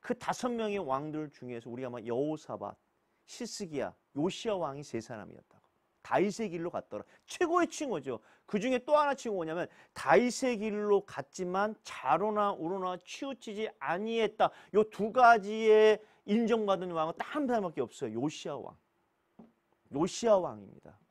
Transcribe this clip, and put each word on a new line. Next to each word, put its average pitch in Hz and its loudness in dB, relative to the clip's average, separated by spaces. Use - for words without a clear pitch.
그 240 -4
다섯 - -4
명의 220 -2
왕들 151 -4
중에서 123 -12
우리가 127 -8
아마 120 -8
여호사밧, 117 -4
시스기야, 156 -8
요시야 190 -2
왕이 147 -6
세 117 -6
사람이었다고. 101 -16
다윗의 190 0
길로 170 -6
갔더라. 104 -8
최고의 339 2
칭호죠. 170 -6
그 214 -2
중에 254 0
또 302 4
하나 294 4
칭호 226 -6
뭐냐면 165 -4
다윗의 233 4
길로 208 2
갔지만 185 -4
좌로나 202 0
우로나 180 -4
치우치지 226 -8
아니했다. 208 0
요 214 4
두 214 -4
가지의 214 6
인정받은 202 2
왕은 165 -2
딱 - -8
한 294 -2
사람밖에 196 0
없어요. 117 -4
요시야 147 -4
왕. - -12
요시야 190 2
왕입니다. 110 -4